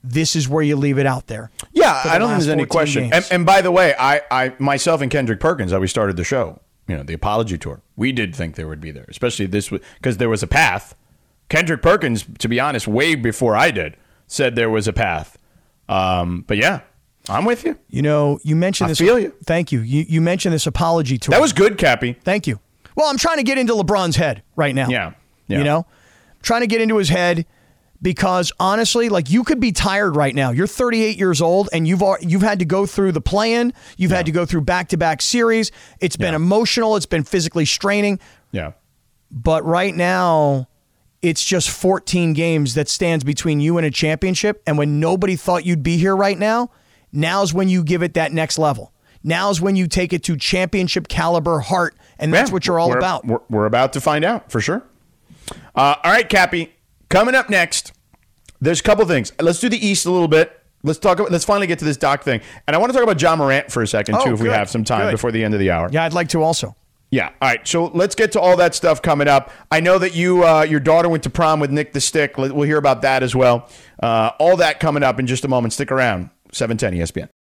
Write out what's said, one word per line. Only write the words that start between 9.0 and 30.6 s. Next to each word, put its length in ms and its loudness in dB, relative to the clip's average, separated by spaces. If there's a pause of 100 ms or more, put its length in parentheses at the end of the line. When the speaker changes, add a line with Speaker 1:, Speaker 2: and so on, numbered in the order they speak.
Speaker 2:
especially 380 -4
this 180 -2
w-, 160 -8 (200)
'cause 160 -2
there 120 -2
was 140 -2
a 40 -8
path. 480 0 (540)
Kendrick 320 0
Perkins, 440 2 (120)
to 100 -6
be 120 0
honest, 280 -2
way 280 0
before 400 0
I 160 2
did, 260 -8 (300)
said 280 -2
there 140 0
was 180 0
a 60 -4
path. 440 -4 (500)
Um, 600 -2
but 100 -2
yeah, 240 0 (460)
I'm 180 -2
with 200 -2
you. 120 -4 (120)
Speaker 1:
You 140 -4
know, 400 0
you 120 0
mentioned 320 0
Speaker 2:
I 40 -2
Speaker 1:
this. 80 -4
Speaker 2:
feel 200 4
you. 140 -4 (120)
Speaker 1:
Thank 260 -2
you. 100 0
You, 260 -2
you 140 0
mentioned 320 0
this 140 -2
apology 500 -2
tour. 140 -4
Speaker 2:
That 100 4
was 120 2
good, 240 2
Cappy. 360 0 (100)
Speaker 1:
Thank 240 -2
you. 120 -6 (360)
Well, 120 2
I'm 100 0
trying 200 0
to 60 -2
get 140 0
into 160 0
LeBron's 440 0
head 260 -2 (120)
right 200 -2
now. 140 -2
Speaker 2:
Yeah. 240 -4 (340)
Yeah. 120 -2
Speaker 1:
You 40 0
know, 240 0 (560)
trying 180 0
to 60 0
get 120 0
into 180 2
his 120 0
head 380 0 (540)
because 580 0
honestly, 500 0
like, 220 0
you 120 4
could 160 0
be 120 0
tired 440 0
right 200 0
now. 160 0
You're 160 0